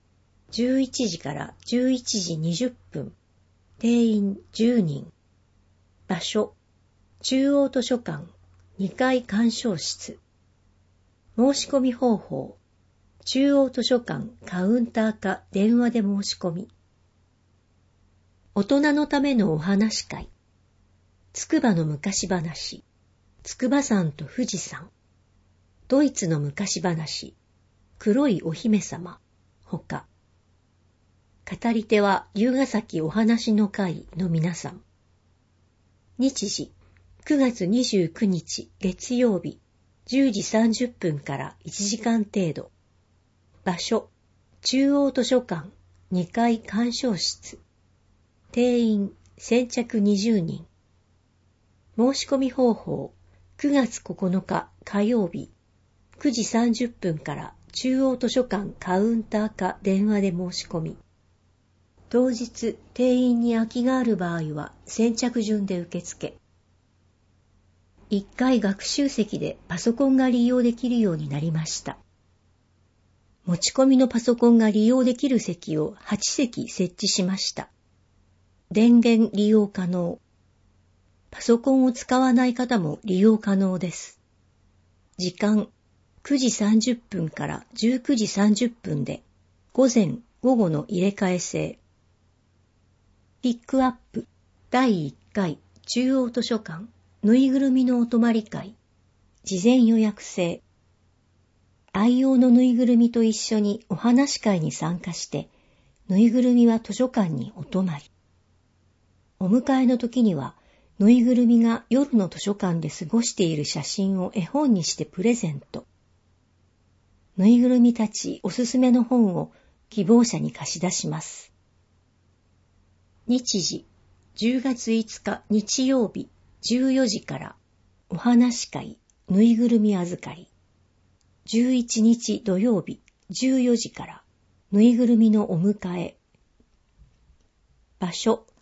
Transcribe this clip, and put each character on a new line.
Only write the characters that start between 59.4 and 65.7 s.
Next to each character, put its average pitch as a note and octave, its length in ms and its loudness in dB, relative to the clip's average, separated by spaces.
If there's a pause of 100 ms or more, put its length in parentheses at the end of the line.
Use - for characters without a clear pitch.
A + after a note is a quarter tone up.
ー G#3+ 100 -8
か F#3 280 -4
電 G3 240 0
話 G#3 140 0
で G3 100 0
申 F3+ 200 -6
し - 140 -10
込 E3 160 -8
み。 D#3+ 160 -10 (1120)
当 B3+ 220 2
日、 A3+ 480 -6 (160)
定 B3+ 180 2
員 B3 280 2
に A#3 120 0
空 A3+ 140 0
き A#3+ 160 -4
が C4 160 0
あ B3 40 0
る A3+ 140 0
場 E3+ 180 -4
合 D#3 200 -6
は D3+ 180 -12 (140)
先 A3+ 280 0
着 A#3+ 280 -2
順 G3+ 240 -2
で F3+ 120 -4